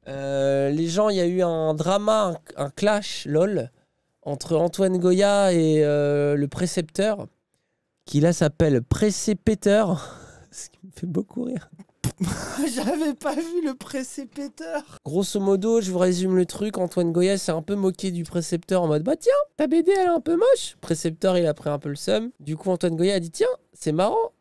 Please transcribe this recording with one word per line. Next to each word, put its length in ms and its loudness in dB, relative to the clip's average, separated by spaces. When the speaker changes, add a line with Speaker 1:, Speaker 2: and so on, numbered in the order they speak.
Speaker 1:
Euh, 600 0
les 180 0
gens, 200 2
il 80 0
y 40 0
a 60 2
eu 160 0
un 320 0
drama, 640 0
un, 80 -6
un 60 -8
clash, 560 -2
lol, 440 0
entre 340 -4
Antoine 420 2
Goya 540 4
et, 320 4
euh, 520 2
le 120 -2
précepteur, 760 -2
qui 160 0
là 120 4
s'appelle 500 2
Précepteur, 1300 0
<laughs> 200 -20
ce 180 -16
qui 140 -20
me 80 -20
fait 140 -10
beaucoup 380 -6
rire. 260 -10
Speaker 2:
<laughs> 60 -2
J'avais 400 -2
pas 200 -4
vu 300 -4
le 100 -2
précepteur. 1080 -10
Speaker 1:
Grosso 360 -2
modo, 400 2
je 100 -6
vous 80 -2
résume 380 2
le 100 4
truc, 320 -6
Antoine 340 -2
Goya 240 2
s'est 160 -4
un 100 -2
peu 120 -4
moqué 360 -2
du 120 -4
précepteur 600 -2
en 40 0
mode, « 180 2
Bah 140 0
tiens, 140 2
ta 100 0
B 180 2
D, 100 4
elle 100 2
est 20 2
un 140 2
peu 160 0
moche. » 440 2
Précepteur, 560 0
il 100 4
a 80 2
pris 140 -6
un 100 -2
peu 120 -8
le 60 -6
seum. 340 -2
Du 160 -8
coup, 140 -4
Antoine 260 0
Goya 200 2
a 40 2
dit, « 120 -8
Tiens, 140 0
c'est 180 -4
marrant 240 2